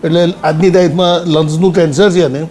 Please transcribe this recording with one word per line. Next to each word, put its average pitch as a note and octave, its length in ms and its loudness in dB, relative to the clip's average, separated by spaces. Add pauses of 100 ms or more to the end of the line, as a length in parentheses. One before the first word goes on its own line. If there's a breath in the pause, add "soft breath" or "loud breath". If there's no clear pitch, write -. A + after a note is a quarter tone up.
એટલે E3+ 300 0 (100)
આજની D#3 260 0
તારીખમાં F3 600 0
લંગ્સનું D#3 440 0
કેન્સર E3+ 380 2
છે F3 140 2
એને C3+ 140 -4 (120)